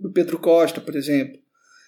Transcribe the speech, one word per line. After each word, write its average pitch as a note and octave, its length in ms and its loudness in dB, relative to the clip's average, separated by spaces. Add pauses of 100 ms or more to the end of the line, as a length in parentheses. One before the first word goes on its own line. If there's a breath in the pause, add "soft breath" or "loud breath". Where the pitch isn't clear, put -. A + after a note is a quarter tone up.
do F#3 120 -8
Pedro E3+ 280 -2
Costa, E3 400 2
por D3 160 -10
exemplo. C#3 420 -2 (500 soft breath)